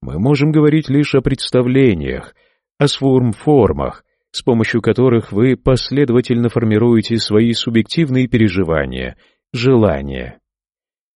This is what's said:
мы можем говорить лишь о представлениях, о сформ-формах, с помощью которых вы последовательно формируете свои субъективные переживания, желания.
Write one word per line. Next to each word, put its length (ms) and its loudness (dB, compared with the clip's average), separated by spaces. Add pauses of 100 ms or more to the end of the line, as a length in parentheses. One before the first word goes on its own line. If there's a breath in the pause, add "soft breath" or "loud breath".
мы 180 -10
можем 320 0
говорить 380 2
лишь 260 0
о 60 2
представлениях, 1120 0 (440)
о 100 2
сформ-формах, 1160 0 (260)
с 120 -12
помощью 400 0
которых 500 0
вы 240 2
последовательно 920 0
формируете 680 2
свои 360 0
субъективные 760 -2
переживания, 880 -2 (360)
желания. 840 -2 (760)